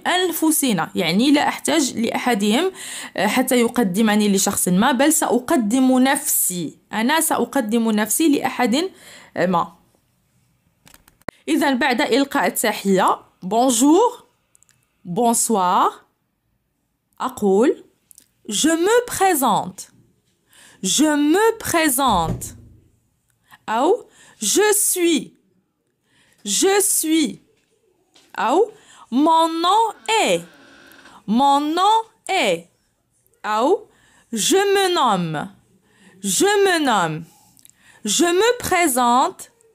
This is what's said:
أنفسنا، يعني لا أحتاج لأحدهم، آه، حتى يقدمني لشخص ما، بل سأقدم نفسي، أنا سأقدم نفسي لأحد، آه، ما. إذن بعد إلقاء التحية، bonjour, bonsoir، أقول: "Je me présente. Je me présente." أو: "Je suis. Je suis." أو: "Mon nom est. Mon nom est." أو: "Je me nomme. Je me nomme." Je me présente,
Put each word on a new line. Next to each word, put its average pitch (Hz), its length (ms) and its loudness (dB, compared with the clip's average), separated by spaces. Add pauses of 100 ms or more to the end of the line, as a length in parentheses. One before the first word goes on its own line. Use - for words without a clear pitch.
أنفسنا، 302 880 0
يعني 196 380 0
لا 285 160 4
أحتاج 269 500 -2
لأحدهم، 233 760 0 (440)
آه، 185 100 0
حتى 247 340 0
يقدمني 214 680 2
لشخص 196 400 0
ما، 202 240 2
بل 277 200 2
سأقدم 254 840 2
نفسي، 254 800 -2 (140)
أنا 262 280 0
سأقدم 233 680 -2
نفسي 220 380 0
لأحد، 277 600 0 (460)
آه، 170 100 0
ما. 175 340 -4 (1700)
إذن 277 300 0
بعد 254 220 0
إلقاء 190 460 0
التحية، 196 760 0 (240)
bonjour, 254 840 2 (800)
bonsoir، 226 1000 0 (1160)
أقول: 220 640 0 (640)
"Je 214 200 0
me 392 380 2
présente. 254 840 -2 (920)
Je 190 220 0
me 311 540 2
présente." 247 1000 -2 (1120)
أو: 277 380 0 (340)
"Je 403 320 2
suis. 339 640 -2 (1080)
Je 370 360 0
suis." 311 580 -2 (1000)
أو: 277 340 0 (400)
"Mon 320 360 2
nom 349 360 0 (400)
est. 180 160 0 (880)
Mon 277 320 2
nom 359 380 0 (300)
est." 226 380 -2 (800)
أو: 233 420 -2 (460)
"Je 220 240 -2
me 392 380 2
nomme. 180 540 -2 (760)
Je 202 260 0 (160)
me 349 180 0
nomme." 170 400 -2 (800)
Je 208 200 0
me 415 340 2
présente, 277 920 0 (220)